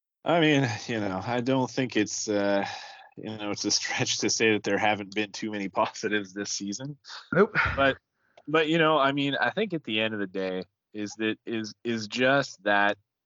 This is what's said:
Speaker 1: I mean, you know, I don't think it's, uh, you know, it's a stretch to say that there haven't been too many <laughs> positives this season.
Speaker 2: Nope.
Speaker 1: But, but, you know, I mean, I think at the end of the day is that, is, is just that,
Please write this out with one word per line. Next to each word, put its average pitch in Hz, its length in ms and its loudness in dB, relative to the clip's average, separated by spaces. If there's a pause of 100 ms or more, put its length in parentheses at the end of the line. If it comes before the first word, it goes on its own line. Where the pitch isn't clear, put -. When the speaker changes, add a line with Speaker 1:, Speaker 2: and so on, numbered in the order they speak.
(240)
Speaker 1:
I 170 160 2
mean, 143 280 6 (200)
you 117 100 -2
know, 101 260 -2
I 120 160 -2
don't 127 300 0
think 127 260 -2
it's, 107 320 0
uh, 101 380 2 (500)
you 110 200 -10
know, 104 160 -6
it's - 120 -6
a 104 60 0
stretch - 480 -2
to 107 120 0
say 113 240 4
that 104 100 -2
there 101 140 0
haven't 104 360 0
been 104 160 -2
too 107 220 -8
many 101 160 -4
<laughs> - 0 -
positives 104 640 -2
this 101 180 -6
season. 113 460 -8 (360)
Speaker 2:
Nope. 180 220 4 (220)
Speaker 1:
But, 135 220 2 (500)
but, 156 200 4
you 165 100 2
know, 156 200 4
I 135 140 4
mean, 139 280 0
I 120 100 2
think 185 220 -2
at 160 120 -6
the 110 160 -2
end 110 140 0
of 104 60 -4
the 98 60 0
day 92 380 -4 (300)
is 104 240 -6
that, 110 180 -2 (100)
is, 110 280 -6 (100)
is 113 240 -4
just 131 560 0
that, 101 320 4 (300)